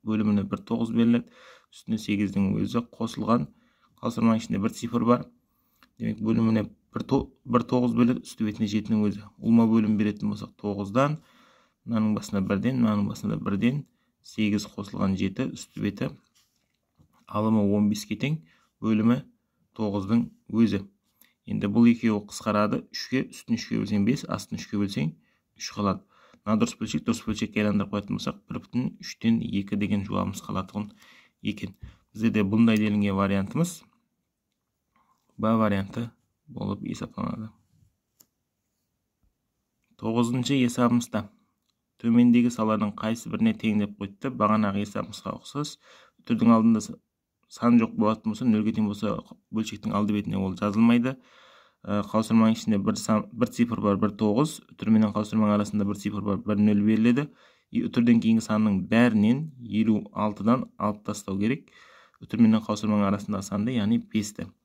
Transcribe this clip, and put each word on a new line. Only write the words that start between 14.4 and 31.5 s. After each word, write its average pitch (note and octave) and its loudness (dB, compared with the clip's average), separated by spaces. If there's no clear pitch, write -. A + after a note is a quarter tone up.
қосылған G2 -2
жеті, G2 -4
үсті - -10
беті G2+ -4
алымы G#2+ 2
он G#2 4
беске G#2 -6
тең, D3 -2
бөлімі A2 2
тоғыздың G#2 0
өзі. G#2+ 2
Енді G#2 -4
бұл A#2 6
екеуі A2 0
қысқарады, G#2 -2
үшке, - -6
үстін - -4
үшке - -6
бөлсең G2+ 0
бес, - -2
астын - -8
үшке - -6
бөлсең C3+ -2
үш - -12
қалады. G2+ -2
Мына G#2+ 0
дұрыс A2+ 0
бөлшек, - -4
дұрыс A2+ -4
бөлшекке G#2+ -4
айландырып G2+ 0
қоятын G2+ -4
болсақ, - -8
бір - -10
бүтін - -4
үштен - -2
екі G2 -4
деген G2+ -2
жауабымыз G2 -4
қалатұғын G2+ -6
екен. G#2 -8